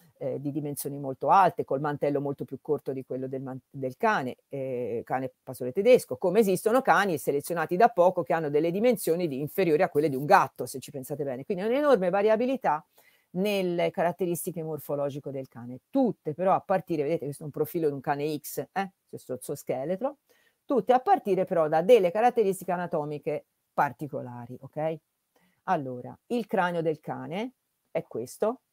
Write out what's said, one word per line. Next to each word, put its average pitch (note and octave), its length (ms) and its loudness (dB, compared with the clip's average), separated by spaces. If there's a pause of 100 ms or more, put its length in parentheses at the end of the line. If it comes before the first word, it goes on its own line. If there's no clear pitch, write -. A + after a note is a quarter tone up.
(200)
eh, C3 200 -4
di C#3+ 120 -4
dimensioni C#3+ 480 -6
molto C#3 300 -4
alte, F3 360 4
col C#3 160 -4
mantello D3 400 0
molto C#3+ 240 -6
più C3+ 160 -14
corto C#3+ 320 -4
di C3 100 -8
quello C3 240 -8
del C3 140 -6
man-, C3 180 -10 (100)
del C3 280 -8
cane, F3+ 400 0 (100)
eh, B2 560 -6
cane C3 300 -4 (100)
pastore B2+ 300 -8
tedesco, G3+ 420 4
come F#3 240 2
esistono G#3+ 420 4
cani F#3 360 4
selezionati D#3+ 580 -2
da A3 140 6
poco F3+ 340 4
che - 80 -4
hanno E3 180 0
delle D3+ 220 2
dimensioni F#3 560 0
di, C3+ 140 -4
inferiori D3+ 400 2
a C#3+ 80 2
quelle D3 180 2
di C3+ 80 0
un C3+ 100 -4
gatto, D3+ 400 4
se C3 140 -10
ci - 120 -16
pensate C#3 340 -8
bene. C3 180 -6
Quindi F#3 200 -4
è G#3+ 40 -2
un'enorme B3 420 2
variabilità G#3 760 0 (440)
nelle F3+ 640 0
caratteristiche E3+ 720 -2
morfologiche C#3+ 680 -6
del C3+ 180 -8
cane, B2 400 -14
tutte A3 440 0
però F#3 200 2
a D3+ 80 2
partire, E3+ 420 -2
vedete, D#3 220 -2
questo C#3+ 180 -8
è - 20 -12
un C#3+ 60 -10
profilo D3+ 360 -2
di C#3 60 0
un C#3 60 -6
cane D3 380 -2
X, - 340 -8
eh, F#3+ 200 -4 (160)
questo - 260 -12
è - 20 -6
il B2 80 -12
suo D#3 100 -8
scheletro, E3+ 640 -4 (460)
tutte B3 280 2
a B3+ 60 6
partire G3+ 460 2
però E3 220 2
da D#3+ 140 2
delle F#3 280 8
caratteristiche G#3+ 600 2
anatomiche D3+ 760 -4 (280)
particolari, B2+ 840 -4
ok? D#3 380 -6 (640)
Allora, B2+ 540 -4 (100)
il A#3+ 200 -4
cranio F3 340 0
del D#3 180 0
cane D3+ 520 -8 (400)
è D#3 120 -4
questo, G#3 580 -4 (120)